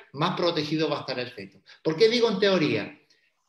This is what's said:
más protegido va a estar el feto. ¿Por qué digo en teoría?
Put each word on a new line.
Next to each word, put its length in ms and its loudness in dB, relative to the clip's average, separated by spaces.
más 220 -2
protegido 540 -2
va 80 -2
a 40 -8
estar 180 -8
el 100 -6
feto. 300 -18
¿Por 120 0
qué 140 6
digo 220 2
en 80 -2
teoría? 600 0